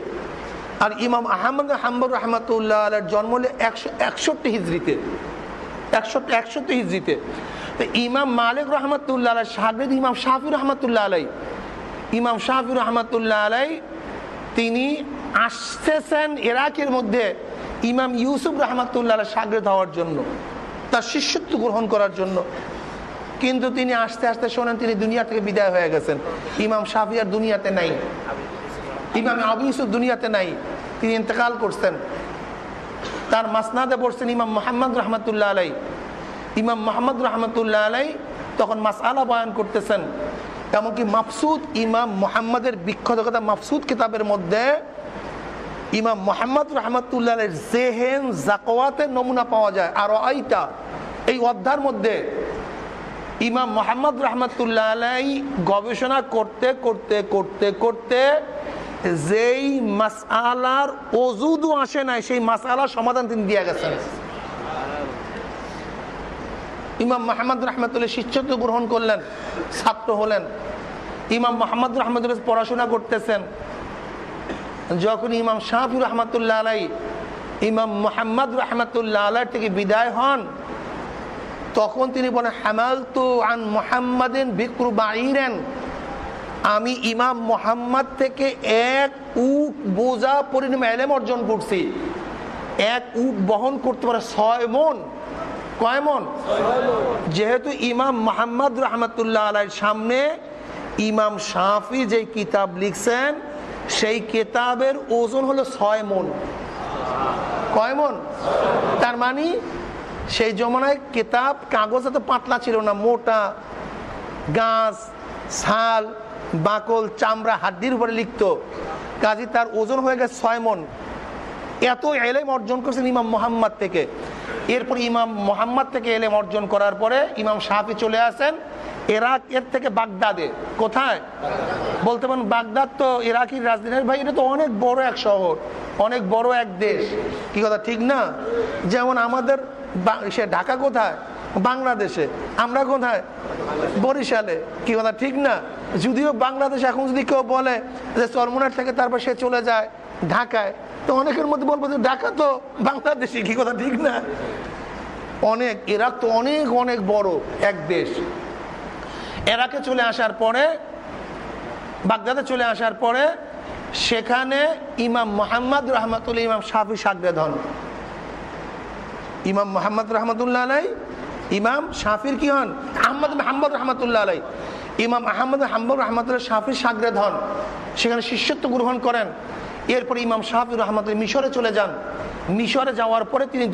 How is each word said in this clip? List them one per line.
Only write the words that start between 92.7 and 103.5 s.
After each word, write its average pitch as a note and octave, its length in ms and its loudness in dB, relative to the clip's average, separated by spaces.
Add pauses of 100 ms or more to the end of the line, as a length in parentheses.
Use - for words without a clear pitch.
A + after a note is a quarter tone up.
এক A#3 240 2 (120)
উট A#3+ 200 2 (120)
বহন A3+ 320 2
করতে B3+ 280 -2
পারে A#3 140 2
ছয় A#3 460 2
মণ। C#4 300 4 (840)
কয় A#3+ 200 4
মণ? C#4+ 260 2 (1000)
যেহেতু A3 420 2
ইমাম B3 500 2
মুহাম্মদ A#3 580 2
রাহমাতুল্লাহ A3+ 720 2
আলাইহির G#3 220 2
সামনে A#3 680 0 (600)
ইমাম G#3+ 400 2
শাফি G#3 680 0
যে A3 180 4
কিতাব G3+ 520 0
লিখছেন, A#3+ 580 0 (540)